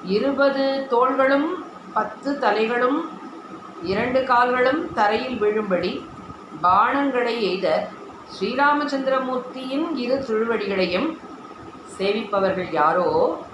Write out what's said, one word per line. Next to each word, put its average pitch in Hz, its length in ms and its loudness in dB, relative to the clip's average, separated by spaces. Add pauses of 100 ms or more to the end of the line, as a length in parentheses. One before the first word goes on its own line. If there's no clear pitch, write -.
இருபது 269 840 2
தோள்களும் 269 760 2 (280)
பத்து 247 460 -2
தலைகளும் 240 600 2 (840)
இரண்டு 247 420 0
கால்களும் 254 680 2
தரையில் 233 460 0
விழும்படி 208 680 0 (560)
பாணங்களை 240 800 2
எய்த 185 480 0 (500)
ஸ்ரீராமச்சந்திரமூர்த்தியின் 262 1600 0
இரு 254 340 0
திருவடிகளையும் 208 880 0 (800)
சேவிப்பவர்கள் 190 760 0
யாரோ 165 720 2 (120)